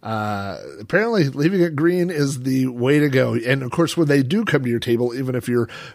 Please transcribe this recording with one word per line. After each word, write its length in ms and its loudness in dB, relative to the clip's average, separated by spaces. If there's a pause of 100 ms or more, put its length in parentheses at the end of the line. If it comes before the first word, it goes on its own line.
uh, 600 -6 (180)
apparently 480 2
leaving 320 0
it 160 0
green 320 2
is 360 -2
the 240 0
way 320 2
to 100 2
go. 240 2
And 280 0
of 80 -8
course, 240 0
when 140 2
they 140 4
do 240 0
come 160 0
to 80 -2
your 100 0
table, 340 0
even 200 -4
if 120 -4
your 220 0 (260)